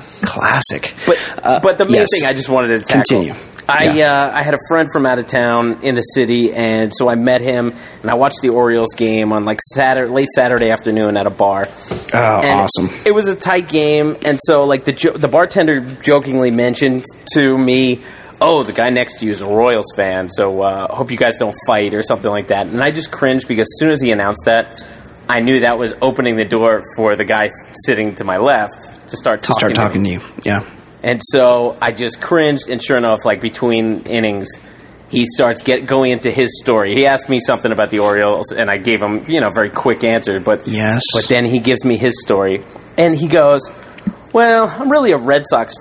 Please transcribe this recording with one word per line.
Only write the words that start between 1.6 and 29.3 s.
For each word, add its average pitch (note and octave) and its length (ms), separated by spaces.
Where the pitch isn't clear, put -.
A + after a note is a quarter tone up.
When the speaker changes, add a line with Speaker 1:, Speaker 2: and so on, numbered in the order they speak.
Speaker 2:
but F#3 180
the G3+ 60
main - 100
Speaker 1:
yes. G3+ 180
Speaker 2:
thing E3 120
I C3+ 80
just C3+ 160
wanted B2 280
to G#2+ 60
tackle. C3 200
Speaker 1:
Continue. D#2+ 160
Speaker 2:
I, D3+ 260
Speaker 1:
Yeah. D3+ 180
Speaker 2:
uh, C#3 220
I D3 80
had D3 120
a C3+ 40
friend D#3+ 240
from C#3 140
out B2+ 120
of A#2+ 80
town A#2+ 560
in C3 120
the A#2+ 80
city, A#2+ 500
and A2 420
so A#2 140
I A#2+ 60
met B2 280
him, A#2+ 320
and A2 80
I A#2+ 40
watched C#3 280
the C3 80
Orioles A#2 440
game A2 380
on, G#2+ 120
like, G#2+ 140
Satur-, C3 340
late C3+ 240
Saturday B2 360
afternoon G#2+ 460
at G2+ 100
a G2+ 40
bar. G2 380
Speaker 1:
Oh, - 260
Speaker 2:
And G#2+ 440
Speaker 1:
awesome. F#2 300
Speaker 2:
it G#3 80
was G#3 160
a F#3 80
tight F#3 320
game, D3+ 560
and C#3+ 180
so, D3 220
like, C3+ 200
the C#3+ 80
jo-, D#3+ 200
the D3+ 160
bartender D#3+ 520
jokingly C3 680
mentioned B2 540
to C3+ 220
me, B2+ 440
"Oh, D3+ 240
the G#2+ 80
guy A#2+ 180
next B2 300
to A2 60
you G#2 60
is F#2+ 100
a G2 40
Royals A2 480
fan, F#2 340
so, G2 340
uh, F#2+ 300
hope B2+ 200
you A2+ 40
guys A#2 220
don't G#2+ 160
fight," G#2 260
or G#2+ 80
something A2 300
like G#2 160
that. G2+ 180
And A#2+ 160
I D3 80
just D#3 220
cringed C3 340
because A2+ 220
as - 100
soon D#3 120
as C#3+ 120
he A#2+ 80
announced G2+ 360
that, A2+ 360
I B2 100
knew B2 220
that A#2+ 180
was A2+ 240
opening B2+ 320
the A2 100
door A2 380
for G#2+ 180
the G#2 100
guy G#2+ 200
s-, G#2 80
sitting G#2+ 300
to G#2 80
my F#2 140
left A2+ 720
to - 60
start A2+ 260